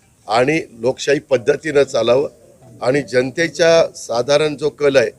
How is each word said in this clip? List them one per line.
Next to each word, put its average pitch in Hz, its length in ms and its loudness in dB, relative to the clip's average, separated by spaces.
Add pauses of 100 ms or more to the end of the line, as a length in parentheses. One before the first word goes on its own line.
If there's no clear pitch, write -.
(280)
आणि 127 340 0 (180)
लोकशाही 131 400 -2
पद्धतीनं 139 640 0
चालावं 127 460 0 (520)
आणि 135 200 0
जनतेच्या 160 960 0
साधारण 143 600 -2
जो 117 140 -4
कल 143 260 0
आहे, 113 240 2